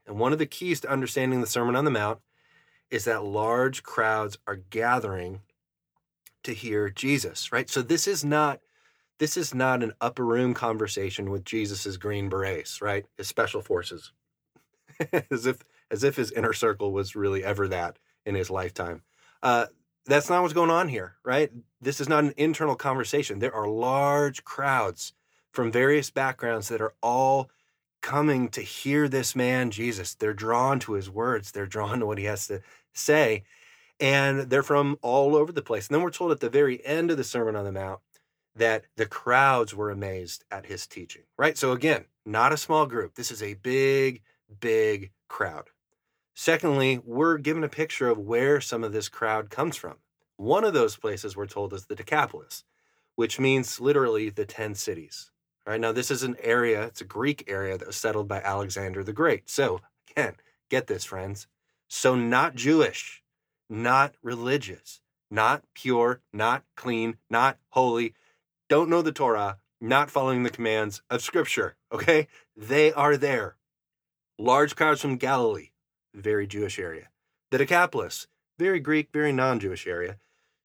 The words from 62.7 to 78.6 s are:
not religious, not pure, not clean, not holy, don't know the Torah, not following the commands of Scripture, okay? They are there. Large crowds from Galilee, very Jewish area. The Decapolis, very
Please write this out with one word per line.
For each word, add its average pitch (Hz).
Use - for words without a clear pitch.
not 123
religious, 120
not 110
pure, 123
not 117
clean, 117
not 127
holy, 120
don't 160
know 170
the 156
Torah, 107
not 131
following 131
the 120
commands 110
of 120
Scripture, -
okay? 156
They 139
are 147
there. 127
Large 135
crowds 151
from 135
Galilee, 120
very 101
Jewish 101
area. 82
The 131
Decapolis, 143
very 180